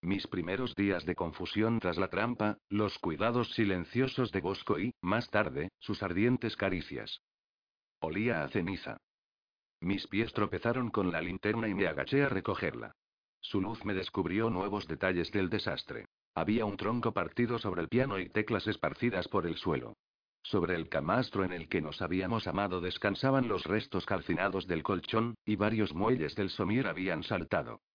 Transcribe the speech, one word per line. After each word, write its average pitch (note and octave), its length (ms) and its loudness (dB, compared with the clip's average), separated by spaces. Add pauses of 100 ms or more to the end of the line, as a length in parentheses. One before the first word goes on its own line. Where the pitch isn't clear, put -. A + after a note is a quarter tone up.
Mis F#2+ 220 0
primeros F#2+ 480 -2
días F#2+ 320 2
de F2 80 0
confusión G#2 640 0
tras F2 180 0
la F#2 120 2
trampa, G#2+ 500 0 (100)
los G#2 300 2
cuidados A2 540 0
silenciosos A2+ 800 2
de F#2+ 80 0
Bosco F#2 400 0
y, A#2+ 200 0
más G#2 300 2
tarde, E2 480 0
sus - 240 -4
ardientes G#2+ 540 2
caricias. D#2+ 680 -4 (760)
Olía F2 420 0
a C#2 60 -2
ceniza. F#2 480 -2 (840)
Mis F#2 280 0
pies A2 240 0
tropezaron A#2 580 0
con F#2 220 2
la E2 80 0
linterna G#2 480 -2
y G2+ 60 0
me F#2+ 120 2
agaché D#2 380 2
a C#3 40 2
recogerla. F2+ 680 -2 (440)
Su - 200 0
luz G#2+ 240 -4
me G#2+ 100 -2
descubrió F#2+ 560 0
nuevos G2 380 -2
detalles E2+ 420 0
del F#2+ 180 2
desastre. G2+ 580 -4 (280)
Había A2 300 2
un G2 120 -2
tronco A2+ 360 0
partido A2+ 480 0
sobre F2+ 220 -2
el D#2+ 60 -4
piano A#2+ 300 2
y F#2 100 -4
teclas G#2+ 380 0
esparcidas G2 600 0
por F2+ 180 0
el D#2+ 100 -2
suelo. C2 380 -2 (480)
Sobre F2+ 320 0
el D#2+ 140 -2
camastro F#2+ 560 2
en F2+ 80 -2
el E2+ 160 -8
que F2 120 0
nos D2+ 220 -6
habíamos F#2 460 0
amado F#2 320 0
descansaban A2+ 680 2
los G2 180 0
restos G2 400 0
calcinados F#2 640 0
del E2 160 0
colchón, A2 600 0
y G#2+ 100 2
varios G#2 400 2
muelles F#2 400 2
del G2 160 0
somier G#2+ 380 0
habían F2+ 340 -2
saltado. E2 580 -2 (140)